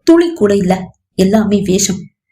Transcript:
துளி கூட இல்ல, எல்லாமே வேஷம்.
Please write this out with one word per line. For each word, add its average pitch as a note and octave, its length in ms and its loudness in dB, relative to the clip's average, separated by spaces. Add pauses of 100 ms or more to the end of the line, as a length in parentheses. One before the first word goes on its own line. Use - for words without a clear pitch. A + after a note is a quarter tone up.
துளி E4+ 300 4
கூட G3+ 240 0
இல்ல, F#3 180 -2 (440)
எல்லாமே G3+ 440 0
வேஷம். F#3 380 -2 (320)